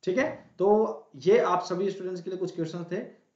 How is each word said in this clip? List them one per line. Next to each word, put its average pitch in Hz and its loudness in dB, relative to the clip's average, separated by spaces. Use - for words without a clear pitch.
ठीक 185 0
है, - -4
तो 214 2
ये 147 6
आप 180 2
सभी 185 -2
students 185 -8
के 180 -10
लिए 185 -6
कुछ 180 -4
क्वेश्चन 165 -6
थे। 180 -4